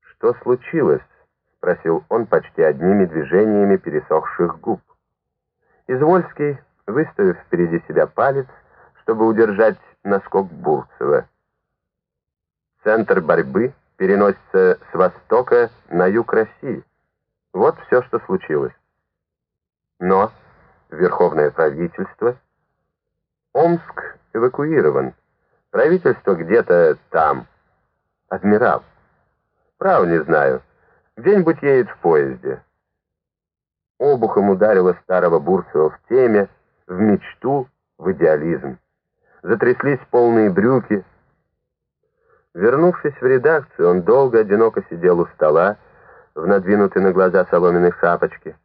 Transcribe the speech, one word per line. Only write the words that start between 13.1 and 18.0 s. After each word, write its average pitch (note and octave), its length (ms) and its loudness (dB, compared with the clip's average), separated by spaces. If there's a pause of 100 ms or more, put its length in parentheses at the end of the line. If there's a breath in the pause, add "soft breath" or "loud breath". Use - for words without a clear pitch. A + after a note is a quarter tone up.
борьбы E2+ 520 -2 (240)
переносится F#2+ 840 0 (120)
с - 40 -20
востока A2+ 760 0 (180)
на F2 180 0
юг A2+ 260 -2
России. A2 520 -4 (680)
Вот B2 240 0 (100)
все, B2 160 0